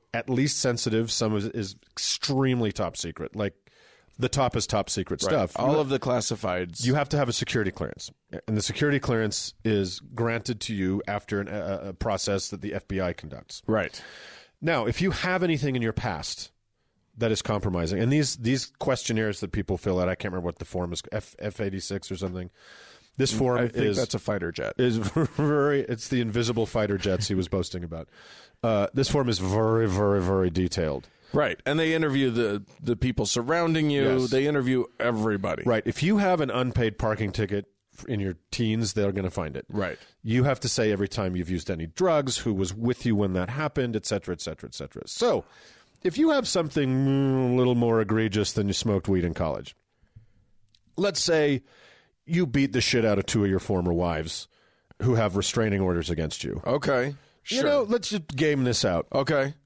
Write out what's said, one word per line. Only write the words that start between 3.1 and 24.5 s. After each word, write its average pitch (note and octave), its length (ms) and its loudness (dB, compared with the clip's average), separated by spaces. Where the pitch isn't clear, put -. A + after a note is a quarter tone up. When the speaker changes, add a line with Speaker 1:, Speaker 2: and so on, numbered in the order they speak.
Speaker 1:
like, G2+ 200 -4
the B2 100 0
top C3 280 0
is A2 100 0
top G2+ 240 -2
secret F2+ 320 -2
Speaker 2:
Right. G2 80 0
Speaker 1:
stuff. A2 260 2
Speaker 2:
All C3 180 2
Speaker 1:
You D3+ 40 4
Speaker 2:
of D3 100 0
the C3+ 100 0
classifieds. G2+ 840 -2
Speaker 1:
you B2+ 100 4
have C#3+ 160 0
to D#3 60 0
have C3+ 140 2
a - 20 -2
security A2 380 0
clearance, - 400 -8
and A2 100 0
the G#2+ 60 2
security C#3+ 380 0
clearance A2 540 -2
is G2 360 0
granted A#2 480 -2
to A2+ 120 -6
you F#2+ 340 0
after G#2 320 -2
an, G2+ 80 -6
a, G2 400 -6
a F#2+ 60 -10
process G2 560 -2
that F#2+ 100 -10
the G2+ 140 -6
F G2 120 -6
B F#2+ 140 -2
I F2 140 -2
conducts. - 520 -16
Speaker 2:
Right. G#2+ 340 0
Speaker 1:
Now, D3 240 0
if A2+ 160 -2
you F3+ 120 2
have F3+ 300 -2
anything C#3+ 340 0
in A#2+ 60 0
your A2+ 120 0
past - 560 -6
that A2+ 160 0
is G#2 80 0
compromising, F#2+ 600 -2
and A#2+ 120 2
these, D3 240 2
these B2 300 0
questionnaires A2 600 -2
that F#2+ 100 -6
people G2 280 -2
fill F#2 200 0
out, F2+ 120 2
I F#2 40 -2
can't F#2+ 180 -6
remember F2+ 140 -4
what E2+ 120 -4
the - 80 -10
form F2 260 -4
is, E2 180 -8
F, - 280 -8
F G#2 200 -8
eighty-six G2 540 -6
or F#2+ 40 -6
something. F2+ 340 -6
This B2+ 140 2
form B2 260 2
Speaker 2:
I A#2+ 100 2
think A#2 180 -2
Speaker 1:
is G#2 120 2
Speaker 2:
that's B2 160 -2
a A2 40 -2
fighter F2+ 340 -4